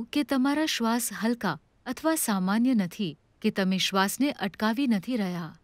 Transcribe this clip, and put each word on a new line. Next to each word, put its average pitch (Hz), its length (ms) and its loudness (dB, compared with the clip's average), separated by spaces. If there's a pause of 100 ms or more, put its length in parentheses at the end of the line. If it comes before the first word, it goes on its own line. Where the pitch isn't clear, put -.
(120)
કે 294 120 0
તમારા 285 420 2
શ્વાસ 233 480 0
હલકા 202 420 -2 (300)
અથવા 302 300 0
સામાન્ય 220 600 2
નથી, 180 420 -2 (220)
કે 214 120 0
તમે 190 280 0
શ્વાસને 196 500 2 (100)
અટકાવી 220 480 -2
નથી 226 300 0
રહ્યા. 180 320 -4 (140)